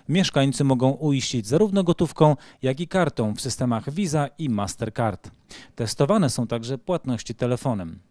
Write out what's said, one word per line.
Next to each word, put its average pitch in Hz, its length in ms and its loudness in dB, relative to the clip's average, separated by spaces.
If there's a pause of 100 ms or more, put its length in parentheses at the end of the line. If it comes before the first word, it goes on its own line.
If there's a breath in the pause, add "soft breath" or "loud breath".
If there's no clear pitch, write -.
mieszkańcy 143 540 2
mogą 131 280 4
uiścić 135 560 -2
zarówno 190 360 2
gotówką, 160 520 4 (260 loud breath)
jak 131 180 -2
i 175 80 -6
kartą 127 480 0
w - 60 -8
systemach 123 520 -2
Visa 151 340 0 (100)
i 156 120 -4
Mastercard. 107 840 -2 (440 loud breath)
Testowane 147 540 2
są 117 180 -2
także 117 300 -4
płatności 127 580 -4
telefonem. 120 640 -2 (120)